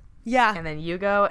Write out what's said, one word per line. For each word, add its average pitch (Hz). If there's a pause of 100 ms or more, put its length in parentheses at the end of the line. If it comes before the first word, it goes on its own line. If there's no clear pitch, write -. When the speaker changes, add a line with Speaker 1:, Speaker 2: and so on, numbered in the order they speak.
(240)
Speaker 1:
Yeah. 233
Speaker 2:
And 165
then 156
you 165
go, 202